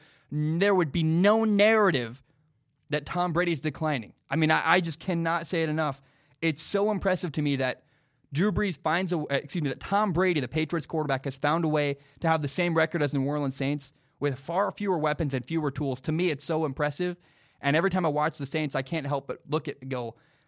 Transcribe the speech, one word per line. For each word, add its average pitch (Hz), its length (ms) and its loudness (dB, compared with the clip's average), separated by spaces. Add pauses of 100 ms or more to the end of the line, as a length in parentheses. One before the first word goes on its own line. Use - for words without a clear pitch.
(320)
n-, 151 280 0
there 202 160 4
would 170 160 2
be 165 120 0
no 196 420 4
narrative 202 760 4 (680)
that 147 160 -2
Tom 180 260 -2
Brady's 165 300 0
declining. 147 520 -2 (160)
I 135 60 -2
mean, 160 160 4
I, 156 140 4
I 175 160 6
just 165 180 -6
cannot 165 480 -2
say 165 160 -2
it 156 60 0
enough. 151 320 -2 (400)
It's 165 200 -2
so 208 300 0
impressive 185 420 0
to 156 80 0
me 143 160 2
that 127 260 -2 (500)
Drew 185 180 2
Brees 190 260 0
finds 170 360 -2
a, 170 60 2 (100)
excuse 139 340 -2
me, 143 60 0
that 131 100 -4
Tom 202 320 0
Brady, 175 280 2
the 123 80 -2
Patriots 156 380 -2
quarterback, 143 400 -2
has 139 120 -6
found 160 280 0
a 156 40 0
way 147 280 0 (220)
to - 80 0
have 160 140 2
the 143 60 -2
same 175 280 0
record 160 260 2
as 143 120 0
New 135 100 0
Orleans 143 320 -2
Saints 143 380 -4 (260)
with 139 180 -2
far 185 340 -2
fewer 196 260 -2
weapons 147 360 0
and - 120 -4
fewer 156 260 -2
tools. 139 300 -4
To - 100 -4
me, 170 200 0
it's 139 120 -6
so 160 220 0
impressive. 151 520 -4 (440)
And 143 140 2
every 170 140 2
time 175 160 0
I 165 40 2
watch 147 280 0
the 143 80 -6
Saints, 156 300 -4
I 139 60 0
can't 139 260 -6
help 139 200 -4
but - 200 -8
look 147 200 -2
at 135 140 -8
and 135 80 -12
go, 123 260 -6 (320)